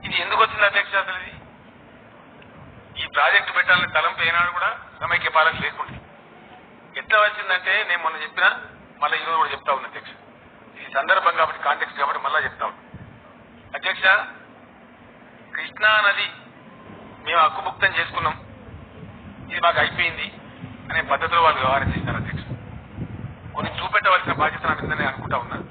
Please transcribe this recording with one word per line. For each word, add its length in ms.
ఇది 180
ఎందుకు 180
వచ్చింది, 280
అధ్యక్ష, 220
అసలు 220
ఇది? 100
ఈ 40
ప్రాజెక్ట్ 400
పెట్టాలని 400
తలంపు 320
ఏనాడు 280
కూడా 140
సమైక్య 360
పాలన 300
లేకుండా 280
ఎట్లా 240
వచ్చిందంటే, 500
నేను 160
మొన్న 200
చెప్పినా, 240
మళ్ళీ 200
ఈరోజు 180
కూడా 140
చెప్తా 220
ఉన్నా, 140
అధ్యక్ష. 220
ఇది 200
సందర్భం 420
కాబట్టి, 260
కాంటెక్స్ట్ 360
కాబట్టి 240
మళ్ళా 200
చెప్తా 240
ఉన్నా. 120
అధ్యక్ష, 260
కృష్ణా 380
నది 220
మేము 180
హక్కుభుక్తం 540
చేసుకున్నాం, 380
ఇది 160
మాకు 180
అయిపోయింది 420
అనే 120
పద్ధతిలో 340
వాళ్ళు 180
వ్యవహారం 320
చేశారు, 280
అధ్యక్ష. 220
కొన్ని 240
చూపెట్టవలసిన 640
బాధ్యత 280
నా 100
మీదనే 300
అనుకుంటా 340
ఉన్నా. 140